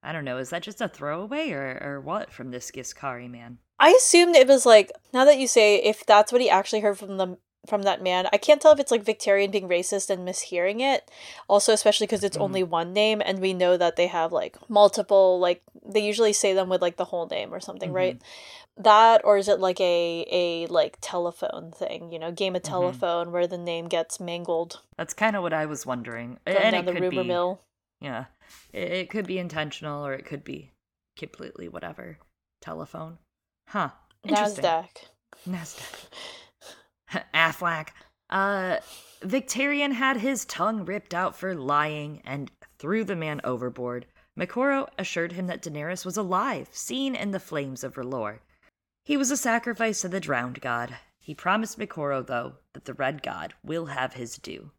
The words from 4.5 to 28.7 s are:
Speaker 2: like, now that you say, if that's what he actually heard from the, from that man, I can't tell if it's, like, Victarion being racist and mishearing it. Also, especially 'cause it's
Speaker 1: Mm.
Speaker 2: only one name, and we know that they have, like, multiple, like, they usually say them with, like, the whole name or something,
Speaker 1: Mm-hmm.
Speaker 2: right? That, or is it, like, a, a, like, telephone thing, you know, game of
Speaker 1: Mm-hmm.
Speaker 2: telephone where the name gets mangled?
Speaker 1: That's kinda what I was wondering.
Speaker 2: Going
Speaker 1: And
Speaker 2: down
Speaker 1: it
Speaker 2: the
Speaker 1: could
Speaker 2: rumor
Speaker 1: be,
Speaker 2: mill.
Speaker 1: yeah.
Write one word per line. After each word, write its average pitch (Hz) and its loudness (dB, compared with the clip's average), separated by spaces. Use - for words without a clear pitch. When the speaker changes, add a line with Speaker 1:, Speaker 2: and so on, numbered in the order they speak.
Speaker 2:
like, 214 10
now 254 6
that 285 10
you 269 0
say, 208 8
if - 0
that's 214 8
what 247 4
he 233 2
actually 202 2
heard 202 0
from 196 -12
the, 185 -4
from 202 -2
that 196 0
man, 180 2
I 208 2
can't 294 6
tell 311 10
if 294 8
it's, 277 -2
like, 233 2
Victarion 202 2
being 196 -4
racist 180 -2
and 180 -4
mishearing 185 -4
it. 269 -2
Also, 202 6
especially 214 4
'cause 202 -2
it's 196 -2
Speaker 1:
Mm. - -4
Speaker 2:
only 190 -2
one 170 -2
name, 214 2
and 190 -2
we 190 0
know 180 4
that 170 2
they 175 2
have, 165 -2
like, - -4
multiple, 196 6
like, 180 0
they 208 0
usually 208 2
say 202 2
them 190 0
with, 185 2
like, 175 -2
the 180 -2
whole 170 -6
name 170 -8
or 180 -10
something, 185 -12
Speaker 1:
Mm-hmm. 180 -6
Speaker 2:
right? 185 -2
That, 220 8
or 208 6
is 196 -2
it, 202 4
like, 185 0
a, 170 0
a, 170 -2
like, 165 0
telephone 170 -6
thing, 170 -10
you 165 -10
know, 160 -8
game 185 -4
of 180 -2
Speaker 1:
Mm-hmm. 160 -10
Speaker 2:
telephone 175 -2
where 175 0
the 175 -6
name 170 -8
gets 165 -4
mangled? 170 -6
Speaker 1:
That's 165 -10
kinda 208 0
what 170 -4
I 156 -2
was 151 -8
wondering. 120 -10
Speaker 2:
Going 196 0
Speaker 1:
And 214 2
Speaker 2:
down 202 -2
Speaker 1:
it 175 -4
Speaker 2:
the 180 -2
Speaker 1:
could 175 -4
Speaker 2:
rumor 180 -2
Speaker 1:
be, 175 -4
Speaker 2:
mill. 180 -2
Speaker 1:
yeah. 127 -10